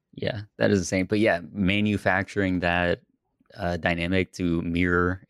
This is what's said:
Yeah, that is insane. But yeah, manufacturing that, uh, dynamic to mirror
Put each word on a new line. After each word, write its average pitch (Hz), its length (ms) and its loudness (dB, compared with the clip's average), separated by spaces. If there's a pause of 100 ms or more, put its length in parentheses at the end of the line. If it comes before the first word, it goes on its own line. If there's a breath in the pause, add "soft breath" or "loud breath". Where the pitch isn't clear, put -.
(140)
Yeah, - 280 -6 (160)
that 110 120 2
is 101 100 4
insane. 92 260 -2
But 107 140 0
yeah, 95 200 2 (120)
manufacturing 98 1080 0
that, 87 420 0 (540)
uh, 87 200 -4
dynamic 87 560 -2
to 85 300 0
mirror 90 680 0